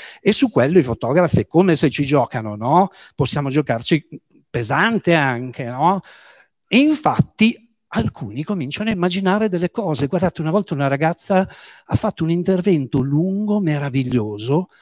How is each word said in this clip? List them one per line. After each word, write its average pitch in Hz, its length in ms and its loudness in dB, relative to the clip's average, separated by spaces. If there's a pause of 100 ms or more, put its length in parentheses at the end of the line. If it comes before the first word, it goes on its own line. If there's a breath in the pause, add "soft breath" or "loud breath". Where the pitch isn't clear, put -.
(220 loud breath)
E - 100 4
su 240 180 2
quello 151 300 4
i 147 40 6
fotografi 127 580 0
è - 60 -6
come 175 280 2
se 143 140 2
ci 143 140 -2
giocano, 127 520 -2
no? 147 340 2 (240 loud breath)
Possiamo 139 360 -2
giocarci 139 580 0 (420)
pesante 165 640 0
anche, 131 520 -2
no? 156 360 0 (680 loud breath)
E 220 120 2
infatti 247 840 2 (320)
alcuni 123 480 -4
cominciano 190 460 -4
a 226 40 -2
immaginare 190 560 0
delle 175 220 -2
cose. 151 360 -2
Guardate, 170 340 -2
una 156 100 -2
volta 196 220 -2
una 139 140 0
ragazza 160 600 0 (380 loud breath)
ha 185 100 -2
fatto - 280 -4
un 160 80 0
intervento 175 680 0
lungo, 190 580 0
meraviglioso, 131 1120 -2 (120)